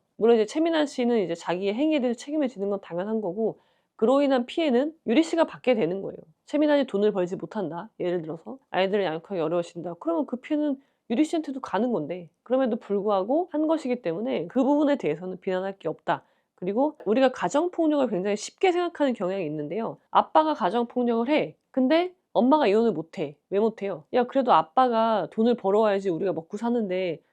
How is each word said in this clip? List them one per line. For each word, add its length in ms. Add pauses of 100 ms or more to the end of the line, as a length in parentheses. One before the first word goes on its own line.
(160)
물론 200
이제 100
최민환 400
씨는 340
이제 140
자기의 400
행위에 260
대해서 180
책임을 320
지는 200
건 120
당연한 400
거고, 380 (360)
그로 260
인한 240
피해는 480 (140)
유리 160
씨가 220
받게 300
되는 260
거예요. 160 (280)
최민환이 420
돈을 260
벌지 240
못한다, 520 (120)
예를 200
들어서 360 (120)
아이들을 360
양육하기 340
어려워진다, 600
그러면 260
그 100
피해는 420 (320)
유리 140
씨한테도 380
가는 300
건데, 380 (140)
그럼에도 320
불구하고 760
한 160
것이기 340
때문에 460
그 160
부분에 340
대해서는 420
비난할 400
게 80
없다. 360 (320)
그리고 500
우리가 260
가정폭력을 800
굉장히 260
쉽게 380
생각하는 400
경향이 320
있는데요. 520 (140)
아빠가 420
가정폭력을 760
해. 260 (160)
근데 420 (200)
엄마가 340
이혼을 240
못 260
해. 200 (120)
왜 100
못 220
해요? 220 (100)
"야, 120
그래도 260
아빠가 800
돈을 240
벌어와야지 540
우리가 240
먹고 240
사는데 640 (120)